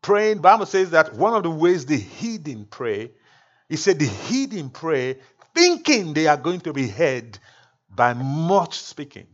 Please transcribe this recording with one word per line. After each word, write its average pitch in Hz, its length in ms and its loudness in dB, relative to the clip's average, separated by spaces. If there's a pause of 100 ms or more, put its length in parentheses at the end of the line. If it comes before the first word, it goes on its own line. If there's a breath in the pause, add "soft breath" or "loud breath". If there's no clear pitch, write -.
Praying, 208 360 2
Bible 190 280 6
says 190 240 0
that 160 240 2
one 180 180 2
of 214 120 -2
the 170 60 -2
ways 160 360 0
the 147 100 0
heathen 135 720 -10
pray, 113 440 -6 (560 soft breath)
he 160 80 -6
said 165 240 0
the 151 60 2
heathen 196 640 -6
pray 131 520 -4 (340 soft breath)
thinking 302 580 2
they 156 140 2
are 151 100 6
going 165 260 -4
to 160 100 -8
be 135 160 -2
heard 117 500 -2 (500 soft breath)
by 123 240 2
much 160 680 -2
speaking. - 540 -16